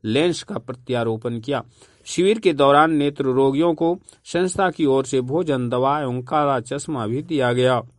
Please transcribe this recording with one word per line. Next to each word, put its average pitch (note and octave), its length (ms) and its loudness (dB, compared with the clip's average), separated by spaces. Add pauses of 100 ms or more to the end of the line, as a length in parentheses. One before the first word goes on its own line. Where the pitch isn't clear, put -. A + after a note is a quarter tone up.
लेंस D3 380 0
का - 160 -10
प्रत्यारोपण A#2 800 -4
किया। A#2+ 240 -6 (400)
शिविर G3+ 340 0
के F#3+ 140 2
दौरान C#3+ 400 6
नेत्र C#3+ 320 -2
रोगियों C3+ 500 2
को E3 240 0 (260)
संस्था F3+ 460 -2
की D#3 160 -2
ओर C3+ 180 2
से C3 160 -2
भोजन, C3+ 480 -2
दवा C3+ 320 0
एवं B2+ 220 -4
काला C#3 380 0
चश्मा C3+ 460 -6
भी B2 160 -4
दिया B2+ 300 0
गया। B2 300 2 (160)